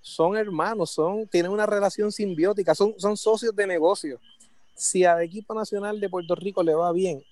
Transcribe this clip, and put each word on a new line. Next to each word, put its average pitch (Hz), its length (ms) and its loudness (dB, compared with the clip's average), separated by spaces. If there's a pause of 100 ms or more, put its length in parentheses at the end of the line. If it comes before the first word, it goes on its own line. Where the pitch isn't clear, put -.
son 175 300 0
hermanos, 202 560 -2
son, 196 360 -2
tienen 180 220 2
una 208 160 0
relación 208 460 0
simbiótica, 185 640 0
son, 208 220 2
son 202 180 0
socios 220 400 0
de 202 100 2
negocio. 165 540 0 (560)
Si - 300 2
al 170 160 6
equipo 196 320 -6
nacional 208 480 -4
de 196 80 -4
Puerto 175 260 -2
Rico 185 260 -4
le 160 140 4
va 170 160 2
bien 170 400 -2